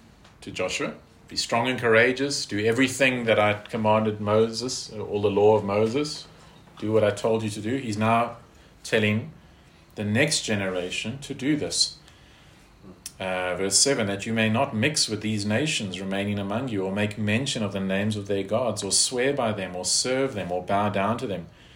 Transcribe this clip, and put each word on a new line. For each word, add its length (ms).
to 100
Joshua? 440
"Be 80
strong 320
and 100
courageous, 680
do 180
everything 600
that 140
I 160
commanded 680
Moses, 720
all 280
the 100
law 260
of 80
Moses, 640
do 140
what 120
I 60
told 320
you 80
to 100
do." 160
He's 220
now 380
telling 480
the 100
next 380
generation 760
to 160
do 220
this. 400
Uh, 360
verse 220
seven, 280
"That 180
you 80
may 160
not 260
mix 340
with 120
these 240
nations 560
remaining 380
among 300
you, 160
or 80
make 260
mention 440
of 100
the 80
names 360
of 100
their 160
gods, 400
or 80
swear 440
by 180
them, 240
or 80
serve 500
them, 160
or 120
bow 260
down 300
to 80
them. 200